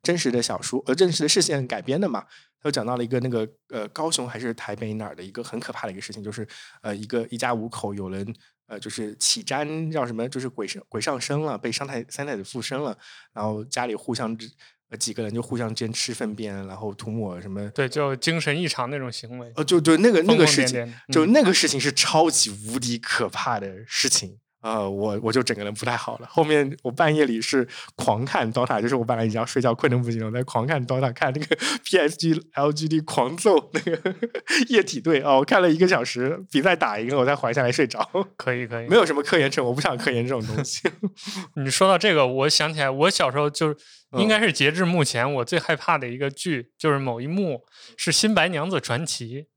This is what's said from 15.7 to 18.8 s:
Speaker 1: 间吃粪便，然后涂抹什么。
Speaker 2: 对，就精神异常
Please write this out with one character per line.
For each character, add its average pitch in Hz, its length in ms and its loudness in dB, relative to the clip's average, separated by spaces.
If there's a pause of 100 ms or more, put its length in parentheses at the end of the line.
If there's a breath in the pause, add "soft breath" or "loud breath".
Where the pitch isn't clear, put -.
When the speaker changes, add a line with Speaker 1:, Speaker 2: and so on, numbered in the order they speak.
Speaker 1:
间 113 160 -4
吃 117 220 -6
粪 110 220 -6
便， 104 200 -8 (120)
然 95 100 -14
后 104 160 -8
涂 113 160 -12
抹 101 320 -6
什 98 100 -12
么。 101 200 -6
Speaker 2:
对， 131 180 -2
就 139 260 -2
精 165 240 -2
神 147 180 -2
异 175 80 -2
常 127 240 -4